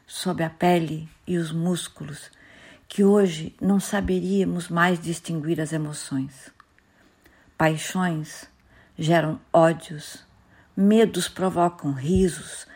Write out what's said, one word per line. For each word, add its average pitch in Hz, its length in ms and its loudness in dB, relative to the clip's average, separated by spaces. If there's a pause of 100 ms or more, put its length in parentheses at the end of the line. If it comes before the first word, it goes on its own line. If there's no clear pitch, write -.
sob 170 360 -4
a 160 60 -2
pele 160 580 2 (200)
e 180 100 -2
os 160 140 -4
músculos 165 800 -6 (560)
que - 160 0
hoje 196 580 2
não 196 180 2
saberíamos 185 880 -2
mais 170 320 2
distinguir 160 600 -4
as 151 100 -6
emoções. 147 800 -6 (1040)
Paixões 160 920 -2 (480)
geram 156 420 2 (140)
ódios, - 720 0 (500)
medos 208 540 4
provocam 170 640 -2
risos, 170 840 -2